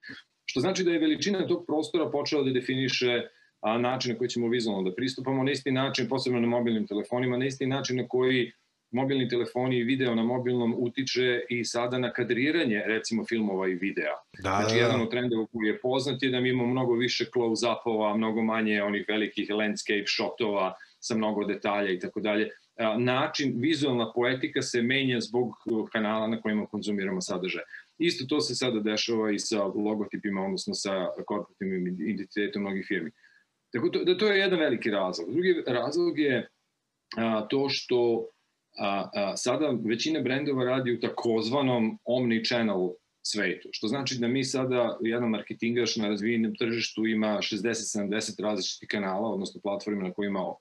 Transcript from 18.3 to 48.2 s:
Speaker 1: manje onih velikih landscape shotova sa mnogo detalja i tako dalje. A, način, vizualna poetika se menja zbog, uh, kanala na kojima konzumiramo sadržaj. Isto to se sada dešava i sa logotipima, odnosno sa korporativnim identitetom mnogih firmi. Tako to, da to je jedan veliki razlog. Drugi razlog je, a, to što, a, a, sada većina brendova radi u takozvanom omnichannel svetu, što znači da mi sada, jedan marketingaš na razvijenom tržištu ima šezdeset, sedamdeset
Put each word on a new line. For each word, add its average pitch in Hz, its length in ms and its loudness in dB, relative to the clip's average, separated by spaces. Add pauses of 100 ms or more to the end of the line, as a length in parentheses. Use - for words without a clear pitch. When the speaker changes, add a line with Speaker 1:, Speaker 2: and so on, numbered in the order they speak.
Speaker 1:
manje 110 400 2
onih 101 240 0
velikih 104 440 0
landscape 104 560 0
shotova 101 640 0 (260)
sa - 180 -4
mnogo 107 280 0
detalja 101 460 0
i 90 80 0
tako 98 200 -6
dalje. 104 300 2 (260)
A, 110 220 0
način, 131 600 0
vizualna 135 560 2
poetika 131 480 0
se 123 200 0
menja 127 380 2
zbog, 113 280 0 (180)
uh, 110 240 0
kanala 110 380 0
na 113 140 -2
kojima 107 240 0
konzumiramo 98 560 -2
sadržaj. 87 420 -4 (340)
Isto 165 300 0
to 147 140 2
se 127 140 -2
sada 123 260 0
dešava 107 500 0
i 101 80 0
sa 101 240 0
logotipima, 101 800 -2
odnosno 95 320 -4
sa 98 180 -4 (340)
korporativnim 95 640 -4 (120)
identitetom 101 640 -2
mnogih 98 260 -4
firmi. 85 240 -4 (640)
Tako 127 160 0
to, - 140 -2
da 180 140 2
to 214 100 2
je 202 120 4
jedan 185 200 2
veliki 123 320 2
razlog. 92 400 -2
Drugi 170 360 2
razlog 151 520 0
je, 131 300 2 (640)
a, 110 380 0
to 139 180 2
što, 120 600 2 (500)
a, 98 360 -2
a, 98 240 0
sada 139 360 0 (100)
većina 120 380 0
brendova 135 440 0
radi 127 260 2
u 117 80 0
takozvanom 117 1080 2
omnichannel 113 840 2 (320)
svetu, - 500 -2
što - 160 -6
znači 131 300 -2
da 117 100 0
mi 135 160 2
sada, 127 580 0
jedan 117 280 0
marketingaš 113 640 0
na 107 120 0
razvijenom 107 480 0
tržištu 113 520 -2
ima 107 340 0
šezdeset, 110 460 -2
sedamdeset 104 520 -4